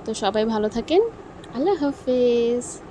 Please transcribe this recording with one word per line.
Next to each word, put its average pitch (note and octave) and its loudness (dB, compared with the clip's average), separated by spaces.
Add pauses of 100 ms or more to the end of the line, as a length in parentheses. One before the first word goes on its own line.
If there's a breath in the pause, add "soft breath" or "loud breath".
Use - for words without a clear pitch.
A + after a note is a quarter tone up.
তো A3 -6
সবাই G#3+ 2
ভালো A3 0
থাকেন, A#3 2 (540)
আল্লাহ E4 2
হাফেজ। B3 0 (100)